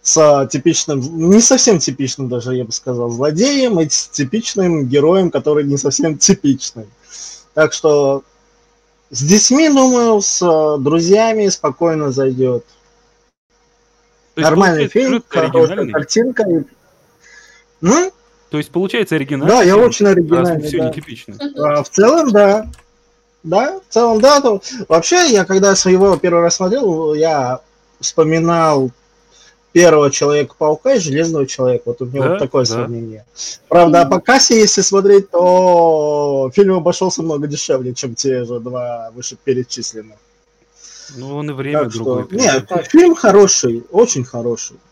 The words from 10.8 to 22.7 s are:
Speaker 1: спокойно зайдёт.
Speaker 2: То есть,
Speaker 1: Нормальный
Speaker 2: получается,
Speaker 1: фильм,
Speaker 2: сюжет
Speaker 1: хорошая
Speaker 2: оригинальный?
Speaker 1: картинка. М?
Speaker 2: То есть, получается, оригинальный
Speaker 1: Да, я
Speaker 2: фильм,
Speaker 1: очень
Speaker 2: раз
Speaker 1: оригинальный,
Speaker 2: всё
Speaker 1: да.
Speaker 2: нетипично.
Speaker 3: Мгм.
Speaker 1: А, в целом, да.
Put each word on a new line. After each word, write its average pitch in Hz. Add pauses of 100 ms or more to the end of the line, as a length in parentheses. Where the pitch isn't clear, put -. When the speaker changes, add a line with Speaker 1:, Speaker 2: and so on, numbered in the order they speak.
Speaker 1:
спокойно 156
зайдёт. 127 (1700)
Speaker 2:
То 160
есть, 160
Speaker 1:
Нормальный 165
Speaker 2:
получается, 208
Speaker 1:
фильм, 262
Speaker 2:
сюжет 240
Speaker 1:
хорошая 165
Speaker 2:
оригинальный? 139
Speaker 1:
картинка. 220 (1400)
М? 320 (400)
Speaker 2:
То 151
есть, 147
получается, 190
оригинальный 143
Speaker 1:
Да, 247
я 185
Speaker 2:
фильм, 226
Speaker 1:
очень 220
Speaker 2:
раз 190
Speaker 1:
оригинальный, 170
Speaker 2:
всё 160
Speaker 1:
да. 160
Speaker 2:
нетипично. -
Speaker 3:
Мгм. 285
Speaker 1:
А, 147
в -
целом, 262
да. 208 (760)